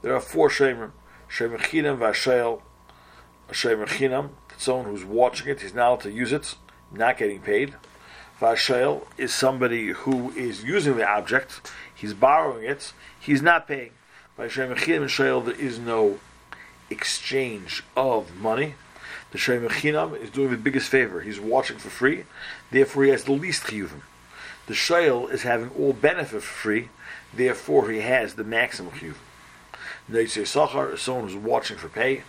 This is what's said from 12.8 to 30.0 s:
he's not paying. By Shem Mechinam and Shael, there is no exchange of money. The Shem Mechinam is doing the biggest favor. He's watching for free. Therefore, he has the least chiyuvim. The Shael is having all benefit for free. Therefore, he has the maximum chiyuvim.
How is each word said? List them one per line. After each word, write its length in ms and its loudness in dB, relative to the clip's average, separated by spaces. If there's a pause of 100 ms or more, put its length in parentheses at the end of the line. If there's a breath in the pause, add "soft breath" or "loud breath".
he's 240 2
not 240 6
paying. 240 -8 (440 loud breath)
By 120 -10
Shem 260 -4
Mechinam 300 0
and 60 -4
Shael, 360 2
there 100 -2
is 220 -6
no 420 2 (680 loud breath)
exchange 960 -4 (120)
of 400 0
money. 380 -2 (580 loud breath)
The 60 -10
Shem 280 0
Mechinam 560 -2
is 80 -12
doing 220 0
the 60 0
biggest 320 -2
favor. 320 4
He's 180 -8
watching 380 0
for 120 -14
free. 360 0 (440 loud breath)
Therefore, 360 4
he 60 8
has 120 2
the 80 0
least 320 -2
chiyuvim. 380 -8 (680 loud breath)
The 60 -8
Shael 580 4
is 120 -4
having 260 0
all 240 2
benefit 480 0
for 120 -12
free. 360 -2 (440 loud breath)
Therefore, 560 2
he 120 -4
has 320 0
the 100 -8
maximum 480 -2
chiyuvim. 220 -12 (960 loud breath)